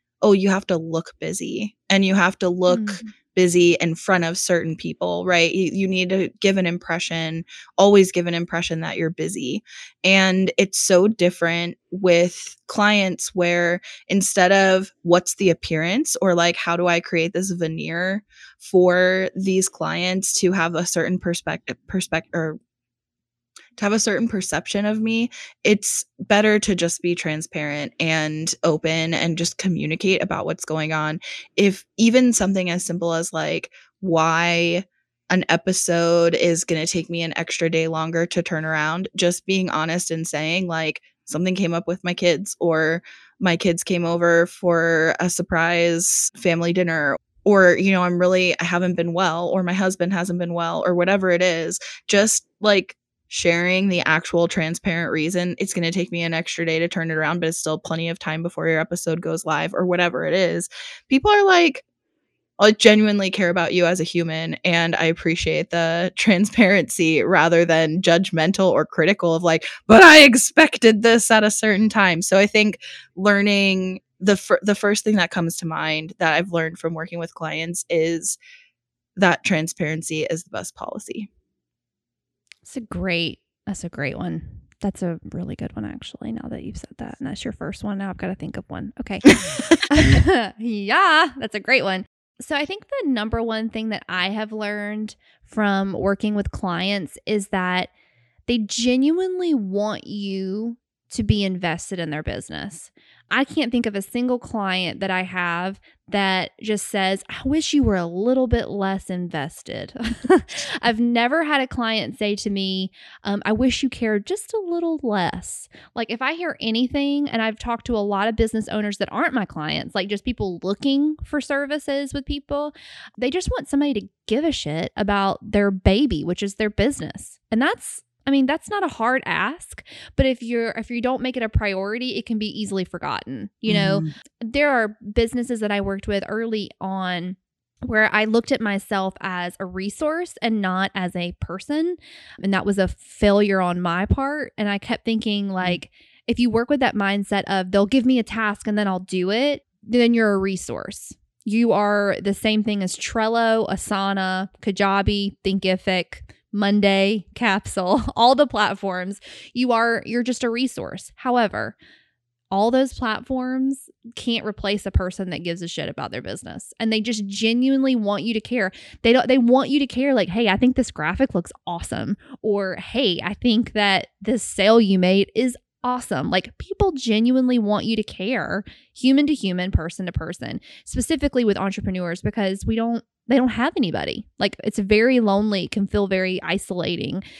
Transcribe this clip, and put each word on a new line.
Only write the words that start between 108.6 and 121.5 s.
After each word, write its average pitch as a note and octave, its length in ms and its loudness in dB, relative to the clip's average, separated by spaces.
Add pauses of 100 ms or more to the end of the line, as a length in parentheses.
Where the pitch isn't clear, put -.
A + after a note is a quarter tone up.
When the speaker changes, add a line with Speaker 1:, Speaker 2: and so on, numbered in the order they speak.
Speaker 2:
less G3 400 -4
invested." F3 840 -8 (460)
<laughs> - 440 -8
I've A#3 160 0
never A#3+ 460 2
had D4 160 0
a C4 80 -2
client A3 500 -4
say G#3 180 0
to G#3 140 -6
me, F#3+ 400 -2 (320)
um, G3+ 220 -2
"I G#3 80 0
wish A#3+ 320 0
you C4 40 2
cared G#3+ 380 -2
just - 260 -6
a A4+ 60 -2
little E4+ 440 -2
less." G3+ 640 -4 (260)
Like, A#3 160 -6
if A#3 120 -6
I C#4 120 0
hear E4+ 260 -6
anything, C#4+ 680 -2
and A3+ 120 -4
I've A3 180 -4
talked A#3 280 -8
to A#3+ 100 -2
a - 20 0
lot G3+ 280 -2
of A3+ 100 -2
business A3 320 -2
owners G#3 300 -4
that G3 140 -4
aren't D4 220 -2
my A3+ 100 0
clients, D3+ 500 -6
like, G3 140 -2
just G3+ 160 -6
people G3 380 -4
looking C#4 600 0
for D4 160 -4
services C#4 720 -4